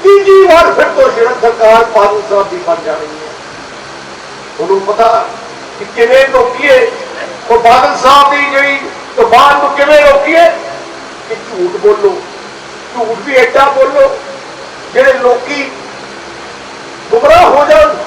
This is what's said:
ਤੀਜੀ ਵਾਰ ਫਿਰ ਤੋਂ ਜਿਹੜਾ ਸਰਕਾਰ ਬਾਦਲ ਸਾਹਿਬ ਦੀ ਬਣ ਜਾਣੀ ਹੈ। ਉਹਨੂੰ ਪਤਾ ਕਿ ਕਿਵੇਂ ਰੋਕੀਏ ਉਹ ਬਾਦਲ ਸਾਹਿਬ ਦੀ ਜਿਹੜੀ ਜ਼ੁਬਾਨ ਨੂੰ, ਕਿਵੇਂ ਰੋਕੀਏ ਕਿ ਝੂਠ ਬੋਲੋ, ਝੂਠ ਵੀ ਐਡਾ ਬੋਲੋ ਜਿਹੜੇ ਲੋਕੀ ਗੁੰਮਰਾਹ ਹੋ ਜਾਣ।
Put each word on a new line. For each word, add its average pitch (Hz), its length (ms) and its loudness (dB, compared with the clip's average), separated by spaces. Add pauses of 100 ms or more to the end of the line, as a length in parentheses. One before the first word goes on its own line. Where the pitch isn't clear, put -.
ਤੀਜੀ 392 320 6 (120)
ਵਾਰ 339 260 6
ਫਿਰ - 120 0 (100)
ਤੋਂ 539 200 4
ਜਿਹੜਾ 247 260 0
ਸਰਕਾਰ 226 420 4 (120)
ਬਾਦਲ 208 340 2
ਸਾਹਿਬ 196 200 -2
ਦੀ 180 80 -8 (100)
ਬਣ 170 80 0 (100)
ਜਾਣੀ 156 220 -6
ਹੈ। 151 200 -16 (1300)
ਉਹਨੂੰ 196 260 -2
ਪਤਾ 214 220 0 (720)
ਕਿ 202 60 -12 (100)
ਕਿਵੇਂ 262 280 4 (100)
ਰੋਕੀਏ 508 440 2 (720)
ਉਹ 226 100 4
ਬਾਦਲ 240 380 4
ਸਾਹਿਬ 277 340 4
ਦੀ 285 200 -2
ਜਿਹੜੀ 277 260 -2 (400)
ਜ਼ੁਬਾਨ 254 420 4
ਨੂੰ, 285 160 0
ਕਿਵੇਂ 294 260 4
ਰੋਕੀਏ 294 460 4 (840)
ਕਿ 220 60 -6
ਝੂਠ 180 460 -6
ਬੋਲੋ, 196 340 2 (800)
ਝੂਠ 226 300 -4
ਵੀ 277 120 -4
ਐਡਾ 262 380 2
ਬੋਲੋ 269 340 2 (840)
ਜਿਹੜੇ 262 260 2
ਲੋਕੀ 254 500 -2 (1400)
ਗੁੰਮਰਾਹ 571 340 4
ਹੋ 554 240 2
ਜਾਣ। 622 260 4 (120)